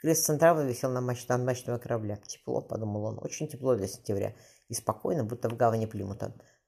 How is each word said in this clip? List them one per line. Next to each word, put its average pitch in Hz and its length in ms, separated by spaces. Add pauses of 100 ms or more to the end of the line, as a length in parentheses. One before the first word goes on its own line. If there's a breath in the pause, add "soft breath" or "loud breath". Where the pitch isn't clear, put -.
Крест 156 240
Централа 156 360
висел 131 300
на 127 100
мачте, 123 280
над 123 160
мачтами 123 320
корабля. 107 480
«Тепло», 120 360
подумал 104 440
он, 110 160
«очень 151 260
тепло 131 280
для 101 120
сентября». 104 460 (360 soft breath)
И 110 40
спокойно, 143 500
будто 110 260
в 117 80
гавани 113 280
Плимута. 101 480 (340 soft breath)